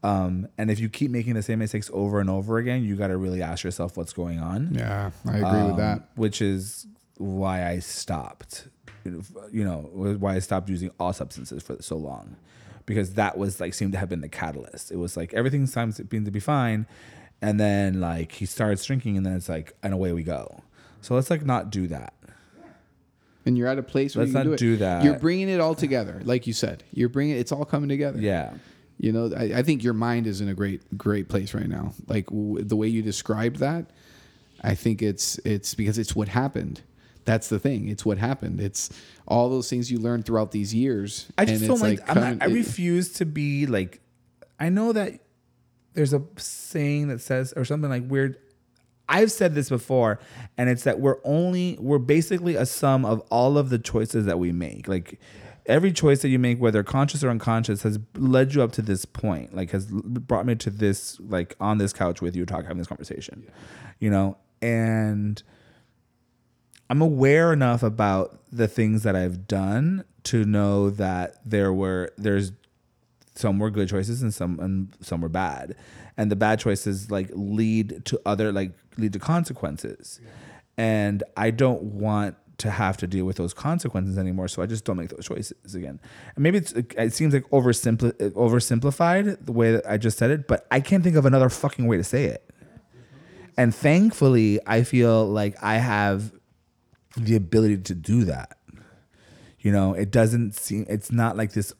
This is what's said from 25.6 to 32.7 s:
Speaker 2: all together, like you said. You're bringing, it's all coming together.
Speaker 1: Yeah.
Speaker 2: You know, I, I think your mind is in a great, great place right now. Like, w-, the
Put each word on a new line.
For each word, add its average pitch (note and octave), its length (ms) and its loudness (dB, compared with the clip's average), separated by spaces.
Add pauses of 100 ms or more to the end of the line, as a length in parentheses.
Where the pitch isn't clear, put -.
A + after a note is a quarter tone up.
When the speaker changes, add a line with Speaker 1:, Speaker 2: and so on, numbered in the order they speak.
Speaker 2:
all D#3+ 140 2
together, A#2 500 -2
like A#2+ 220 0
you A#2 60 -6
said. - 400 -4
You're A#2+ 160 0
bringing, C#3 280 0
it's A#2+ 160 -4
all D3 120 -4
coming D3 240 -2
together. C#3 300 -2
Speaker 1:
Yeah. F2 340 -2 (460)
Speaker 2:
You A2 140 0
know, A2+ 220 0
I, - 100 -2 (160)
I - 20 2
think C#3 200 2
your A#2 120 2
mind A#2 320 0
is G2+ 160 -4
in G2+ 80 -2
a F#2+ 40 -4
great, G2 440 -6
great G#2 320 -2
place G2+ 240 -4
right - 140 -4
now. - 260 -6 (120)
Like, G#2+ 200 -2
w-, G#2 360 -4
the G#2+ 140 0